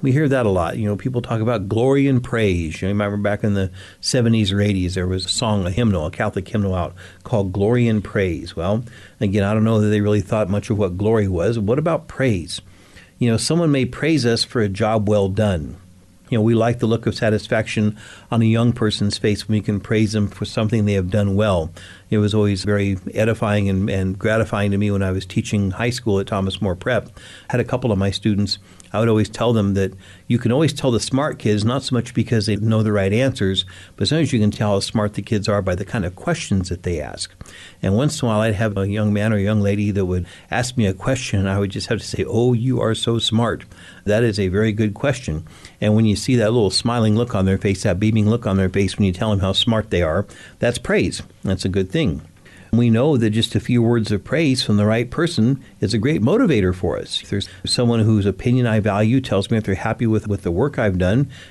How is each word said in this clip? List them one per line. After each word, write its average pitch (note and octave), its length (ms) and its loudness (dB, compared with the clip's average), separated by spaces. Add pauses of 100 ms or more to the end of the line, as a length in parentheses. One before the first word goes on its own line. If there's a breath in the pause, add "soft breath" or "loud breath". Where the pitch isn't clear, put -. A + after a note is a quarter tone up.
We C3+ 120 2
hear D3+ 140 2
that C3 200 2
a G2+ 40 2
lot. F2+ 280 0
You A2 80 -2
know, G#2 100 -2
people A#2+ 240 -4
talk A2+ 220 -4
about A2 260 -2
glory C3+ 380 2
and B2+ 180 2
praise. F2+ 560 0
You F#2+ 60 -4
know, - 20 0
you G2+ 60 -2
remember G#2 240 -2
back G2+ 260 -2
in G#2 80 2
the F#2+ 180 0 (300 loud breath)
seventies A2+ 520 2
or G2+ 100 0
eighties, F#2 320 0
there F2+ 120 -2
was F#2 200 -2
a - 20 -4
song, G#2 380 0
a F#2 40 -2
hymnal, F#2 360 0
a E2 40 -6
Catholic G#2 380 -4
hymnal G2 260 -2
out F2 200 -4 (280 loud breath)
called G2 300 -2
Glory A#2 360 2
and G#2+ 140 0
Praise. F2+ 540 -4
Well, G2 260 -2 (380 loud breath)
again, G2+ 240 2
I G2+ 80 0
don't A2 120 2
know A2 180 4
that G#2+ 60 2
they G#2 120 2
really G#2 220 2
thought G#2+ 260 -2
much G2+ 220 -4
of G2+ 80 0
what F#2 180 -2
glory G#2 320 2
was. F#2+ 300 0
What A2 200 0
about D#3+ 300 -2
praise? G#2+ 540 -4 (560 loud breath)
You A#2+ 120 2
know, A2+ 60 2
someone D#3+ 340 0
may C3+ 140 2
praise C#3+ 400 0
us A#2 200 2
for A#2+ 180 -2
a G#2 60 2
job G#2+ 420 0
well G2+ 180 4
done. F#2+ 480 -2 (540)
You A#2 80 2
know, G#2+ 40 4
we A#2 120 4
like A#2 240 2
the A#2+ 80 0
look A2 200 0
of G#2 100 0
satisfaction G#2+ 840 0 (320 loud breath)
on A#2 100 2
a A#2 40 4
young A2+ 280 4
person's G#2 460 -2
face G#2 300 -2
when G#2+ 100 0
we F#2+ 40 -2
can G2+ 180 -2
praise A2 320 0
them G2+ 160 0
for - 160 -8
something G#2+ 400 0
they G#2 80 2
have F#2 180 0
done G#2 240 0
well. F#2 380 0 (360 loud breath)
It A2 100 2
was G#2 160 2
always G2+ 280 2
very G2+ 360 0 (160)
edifying G#2 540 0
and, F#2+ 220 0
and F#2+ 260 -2
gratifying G#2+ 540 0
to G2+ 80 0
me G#2 140 0
when G2 100 0
I F#2+ 80 0
was F#2+ 160 -4
teaching G2+ 460 -2
high A#2+ 180 -2
school G#2 300 0
at G2 80 -6
Thomas F#2+ 340 -4
More F#2 140 -2
Prep. A#2+ 320 -2 (400 loud breath)
I - 40 -4
had B2 80 0
a A#2 40 -2
couple A#2+ 260 -2
of G2 80 2
my G2 140 0
students, G2+ 460 0 (340 loud breath)
I G2+ 60 -2
would A2+ 100 2
always G#2+ 200 2
tell A#2 240 0
them G2+ 220 2
that F#2+ 180 0 (340 loud breath)
you A#2+ 120 2
can A2+ 120 0
always C#3+ 220 2
tell C3 180 -2
the A2+ 80 2
smart C#3 400 -2
kids, G#2 260 0
not C3 200 0
so B2+ 100 -2
much A#2 180 -2
because A2 340 0
they G#2 100 0
know A2 260 2
the G#2+ 80 0
right G2 220 2
answers, A2+ 520 0 (320 loud breath)
but F#2 120 -2
sometimes D3+ 240 0
you A#2 80 2
can G#2 100 4
tell G#2 220 0
how G2 80 2
smart G#2 340 -2
the G2+ 80 -6
kids G#2 260 -2
are G2+ 140 0
by F#2 140 -2
the F#2 80 -8
kind G#2+ 200 -4
of F2 120 -6
questions G2+ 520 -2
that F2+ 140 -6
they E2+ 180 -4
ask. - 320 -12 (480 loud breath)
And G2 140 0
once D3 260 0
in B2 60 0
a - 20 2
while, G#2+ 120 2
I'd A2 140 2
have G2+ 220 -2
a G2 120 0
young G#2 240 0
man G#2 200 0
or G#2+ 40 2
a G2 60 2
young G#2 180 2
lady G#2 320 0
that F#2+ 140 0
would F2+ 200 -2 (240 loud breath)
ask B2 260 -4
me A2 100 2
a F2+ 80 0
question, B2+ 440 -2
and G2 100 0
I G2 120 0
would G2 100 -2
just - 160 -8
have A2+ 140 -2
to - 60 -12
say, - 200 -4
"Oh, A#2+ 260 2
you A#2+ 280 0
are A2+ 160 0
so A#2 240 -2
smart." A2 440 0 (400 loud breath)
That G#2 200 2
is G#2+ 160 0
a F#2+ 80 0
very G#2 240 0
good G#2+ 220 0
question. B2+ 520 -4 (340 loud breath)
And G#2+ 140 2
when A2+ 120 4
you G2+ 100 2
see C3 180 0
that A2 180 2
little G#2+ 180 2
smiling A#2 440 2
look A#2 220 0
on F#2+ 80 2
their F#2+ 140 2
face, G2 260 -2
that F#2+ 160 0
beaming G#2+ 280 2
look A#2 160 0
on G2 120 0
their F#2+ 120 2
face G2 300 0
when G2+ 80 4
you F#2 60 2
tell A2 180 -2
them G2+ 80 2
how F#2+ 140 0
smart A2 380 0
they F2 120 2
are, E2+ 240 0 (320 loud breath)
that's A#2+ 200 0
praise. F3 440 -2 (220)
That's F#2+ 200 -2
a G#2 40 -2
good F#2 240 -2
thing. G2 300 -2 (500 loud breath)
We A#2+ 160 4
know B2+ 280 4
that A2 140 2
just A2 260 -2
a G2+ 40 2
few A#2+ 220 2
words A2+ 300 2
of G2 100 -2
praise C3+ 400 0
from G#2 140 2
the G#2 100 4
right A#2 240 0
person C#3 500 0 (200 loud breath)
is G2+ 120 0
a A#2 60 0
great C#3 240 0
motivator C3 500 4
for F2 240 -2
us. - 240 -6
If - 100 -12
there's G2+ 180 -4 (180 loud breath)
someone A#2 340 2
whose G#2 260 4
opinion B2 400 2
I A2 120 2
value A2 420 2
tells G2+ 300 -2
me A2+ 80 2
if G#2+ 60 -2
they're G2 100 0
happy A2+ 320 -2
with, A2 220 0
with G2+ 140 -2
the F2 100 -2
work B2+ 260 0
I've G2+ 180 2
done, G#2 320 2 (220 loud breath)